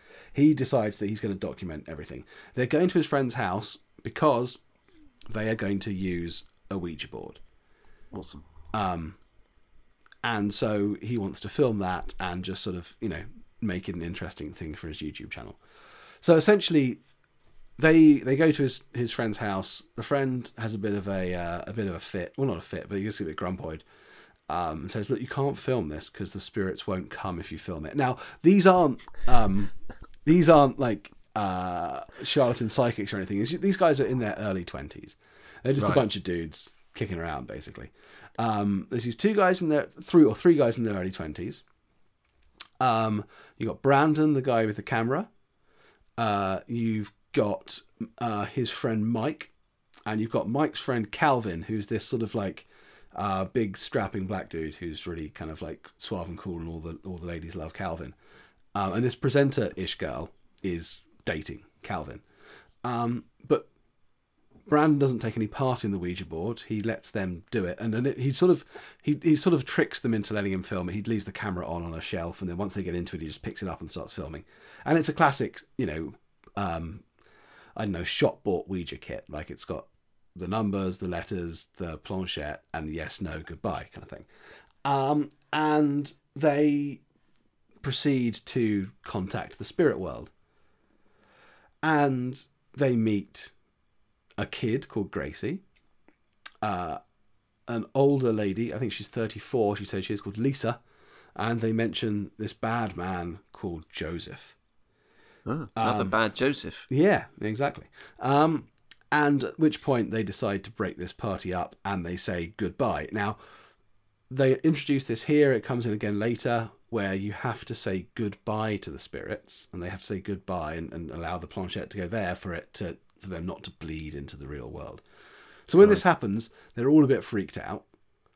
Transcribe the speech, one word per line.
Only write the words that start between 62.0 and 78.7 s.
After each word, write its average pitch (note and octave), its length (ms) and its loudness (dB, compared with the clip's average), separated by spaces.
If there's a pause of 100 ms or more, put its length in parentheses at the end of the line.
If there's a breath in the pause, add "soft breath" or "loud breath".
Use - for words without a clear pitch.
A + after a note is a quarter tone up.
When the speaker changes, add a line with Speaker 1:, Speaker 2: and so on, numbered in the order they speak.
Speaker 1:
Um, A#2+ 400 -4 (240)
but - 220 0 (960)
Brandon D3+ 320 6
doesn't B2+ 200 2
take A2 180 -4
any A2 100 0
part B2+ 380 -2
in G#2 60 -2
the G2 60 -2
Ouija F2+ 280 -6
board. E2 420 -6
He G#2+ 140 -4
lets A2 280 -6
them F#2 420 -6
do G#2 140 0
it, F2 140 -6
and, A2 160 -2
and B2 100 0
it, C#3 140 -2
he C3+ 120 0
sort F3+ 200 4
of, - 120 2 (380 loud breath)
he, D3 220 0
he D#3 120 6
sort E3+ 180 4
of C#3 120 4
tricks - 360 0
them A#2 120 0
into G#2+ 200 -2
letting G2+ 180 0
him F#2 120 -2
film F2+ 260 -4
it. F2+ 40 -6
He G#2 100 -4
leaves G#2+ 220 -2
the G2 60 -10
camera F#2 360 -6
on, E2+ 160 -6
on E2+ 100 -8
a E2 80 -8
shelf, E2+ 400 -6
and F#2 80 -6
then E2+ 80 -6
once G2 160 -4
they G2+ 100 -4
get F2 120 -4
into F2+ 200 -6
it, D#2 60 -10
he D#2+ 60 -8
just - 160 -10
picks - 200 -8
it F#2+ 60 -6
up E2 100 -8
and E2+ 100 -12
starts - 240 -10
filming. D#2 300 -10 (420 loud breath)
And D3+ 120 4
it's D#3 120 2
a C#3+ 40 -2
classic, C3+ 480 2 (160)
you B2 80 0
know, D#2 280 -6 (440)
um, E2+ 460 -4 (720 soft breath)
I A2 80 -4
don't G2+ 80 -2
know, E2+ 100 -4
shop-bought - 640 0
Ouija F2 300 -6